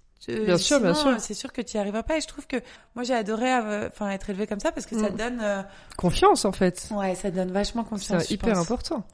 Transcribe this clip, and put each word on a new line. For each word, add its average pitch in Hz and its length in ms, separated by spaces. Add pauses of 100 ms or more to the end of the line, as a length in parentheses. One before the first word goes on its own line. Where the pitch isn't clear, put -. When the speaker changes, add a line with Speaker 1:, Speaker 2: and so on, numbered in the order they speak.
(300)
Speaker 1:
Euh, 220 160
Speaker 2:
Bien 180 120
sûr, 285 240
bien 190 140
Speaker 1:
sinon, 294 140
Speaker 2:
sûr. 254 80
Speaker 1:
euh, - 20
c'est 208 160
sûr - 180
que - 80
t'y - 160
arriveras 208 240
pas. 311 160
Et 302 40
je - 60
trouve - 200
que 262 100 (380)
moi, 240 100
j'ai 247 80
adoré, 220 400
euh, 214 340
enfin, 208 220
être 196 220
élevée 202 160
comme 208 120
ça 311 120
parce 311 160
que - 120
ça 208 100
Speaker 2:
Mm. 185 40
Speaker 1:
te 175 40
donne, 240 260
euh, 202 180 (340)
Speaker 2:
Confiance, 320 480
en 202 80
fait. - 400
Speaker 1:
Ouais, 196 240
ça 196 140
te 170 60
donne 185 160
vachement 202 320
confiance, 196 400
Speaker 2:
C'est - 60
Speaker 1:
je - 40
Speaker 2:
hyper 208 220
Speaker 1:
pense. 175 100
Speaker 2:
important. 247 480